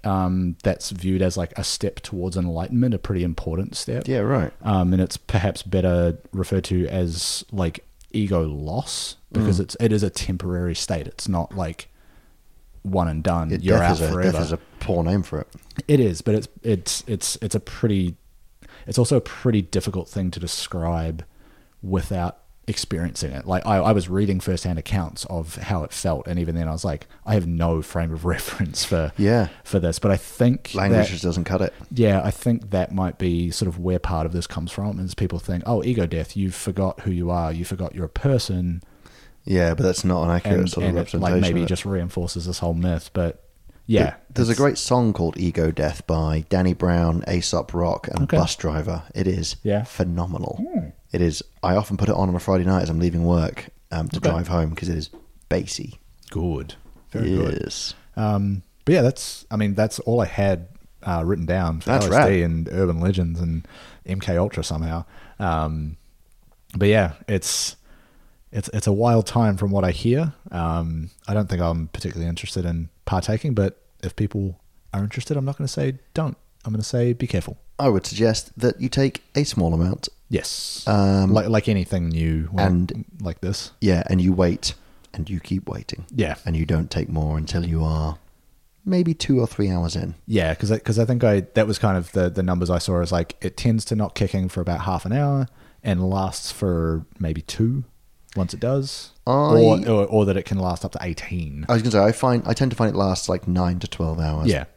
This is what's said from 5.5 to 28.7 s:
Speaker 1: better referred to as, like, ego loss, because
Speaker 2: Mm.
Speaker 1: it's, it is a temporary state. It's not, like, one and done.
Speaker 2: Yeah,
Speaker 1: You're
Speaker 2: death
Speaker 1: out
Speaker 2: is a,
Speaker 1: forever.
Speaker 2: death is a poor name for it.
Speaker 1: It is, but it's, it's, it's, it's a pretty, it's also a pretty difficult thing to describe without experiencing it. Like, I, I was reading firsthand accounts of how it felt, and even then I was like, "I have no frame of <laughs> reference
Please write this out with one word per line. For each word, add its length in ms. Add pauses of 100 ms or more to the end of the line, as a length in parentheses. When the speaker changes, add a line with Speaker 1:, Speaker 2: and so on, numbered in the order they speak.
Speaker 1:
better 560 (140)
referred 320
to 240
as, 640
like, 320 (280)
ego 340
loss, 720 (160)
because 260
Speaker 2:
Mm. 40
Speaker 1:
it's, 180
it 120
is 100
a 80
temporary 640
state. 320
It's 220
not, 280
like, 320 (960)
one 260
and 140
done. 280
Speaker 2:
Yeah, 100
Speaker 1:
You're 180
Speaker 2:
death 120
Speaker 1:
out 60
Speaker 2:
is 40
a, 120
Speaker 1:
forever. 200
Speaker 2:
death 100
is 100
a 60 (220)
poor 240
name 180
for 180
it. 80 (380)
Speaker 1:
It 140
is, 220
but 120
it's, 140 (140)
it's, 440
it's, 340
it's 140
a 60
pretty, 560 (680)
it's 120
also 180
a 40
pretty 420
difficult 460
thing 240
to 80
describe 840 (580)
without 560 (320)
experiencing 640
it. 140
Like, 200
I, 100
I 160
was 160
reading 320
firsthand 380
accounts 480
of 300
how 280
it 80
felt, 340
and 120
even 160
then 140
I 40
was 120
like, 220 (200)
"I 80
have 120
no 360
frame 300
of 120
<laughs> 120
reference 480